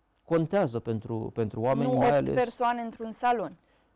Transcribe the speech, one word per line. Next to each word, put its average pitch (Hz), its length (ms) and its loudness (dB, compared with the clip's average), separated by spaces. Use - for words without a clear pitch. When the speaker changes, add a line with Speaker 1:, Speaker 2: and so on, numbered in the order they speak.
Speaker 1:
contează 165 540 2
pentru, 113 560 -4
pentru 113 260 -2
oameni, 127 300 2
Speaker 2:
Nu 254 60 2
Speaker 1:
mai 254 100 4
Speaker 2:
opt 240 100 4
Speaker 1:
ales 135 180 0
Speaker 2:
persoane 240 460 0
într-un 220 320 -10
salon. 220 440 -2